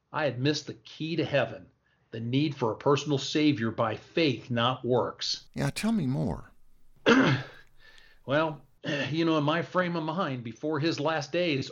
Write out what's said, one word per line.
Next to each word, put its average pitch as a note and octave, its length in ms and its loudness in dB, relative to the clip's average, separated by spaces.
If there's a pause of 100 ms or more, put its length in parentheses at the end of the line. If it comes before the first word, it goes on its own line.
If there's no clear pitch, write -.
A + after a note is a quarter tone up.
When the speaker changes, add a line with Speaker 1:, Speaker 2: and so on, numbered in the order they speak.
(120)
Speaker 1:
I D3+ 120 -2
had B2 160 -2
missed D3 280 0
the A2 60 -8
key - 440 -8
to D#3+ 60 2
heaven, - 440 0 (440)
the A2+ 80 -8
need C3+ 360 0
for A2+ 160 0
a G#2 60 -4
personal C#3+ 400 2
savior C3 540 2
by A2 240 -2
faith, C#3 540 -2
not A#2+ 340 0
works. - 600 -2 (100)
Speaker 2:
Yeah, C#3 160 -2
tell G#3+ 220 -2
me G3 140 0
more. B2+ 460 -4 (540)
Speaker 1:
<clears throat> G#3+ 60 8 (1120)
Well, D3+ 360 0 (220)
<clears throat> C#3 280 -4
you E3 120 0
know, D#3+ 140 2
in D3 60 2
my D#3 180 2
frame F3 340 -2
of E3 80 -4
mind, D#3 400 -4
before D3+ 360 -4
his D3 200 0
last D3+ 320 -2
days, E3 400 0